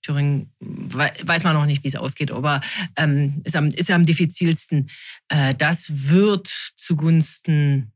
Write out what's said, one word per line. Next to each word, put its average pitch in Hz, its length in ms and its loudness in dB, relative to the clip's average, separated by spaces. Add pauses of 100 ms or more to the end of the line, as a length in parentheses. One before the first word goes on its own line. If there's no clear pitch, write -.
Thüringen 143 480 0 (100)
wei-, - 600 -6
weiß - 220 -2
man 165 100 2
noch 147 120 2
nicht, 143 160 0
wie 139 60 -2
es 135 80 -4
ausgeht, 131 340 -6
aber, 143 300 -2 (360)
ähm, 143 460 0
ist 165 140 -4
am, 151 120 2
ist 170 220 -2
am 175 140 6
diffizilsten. 160 880 0 (380)
Äh, 135 260 0
das 147 540 -2
wird 196 380 4 (300)
zugunsten 151 1200 2